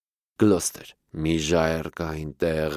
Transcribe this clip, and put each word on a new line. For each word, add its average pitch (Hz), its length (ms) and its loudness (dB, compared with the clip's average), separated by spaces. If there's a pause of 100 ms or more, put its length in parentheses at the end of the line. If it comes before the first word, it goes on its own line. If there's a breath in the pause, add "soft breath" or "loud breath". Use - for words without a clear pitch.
(400)
Գլոստեր. - 500 2 (220)
«Մի 80 260 0
ժայռ 80 520 0
կա 85 200 -8
այնտեղ, 78 680 -4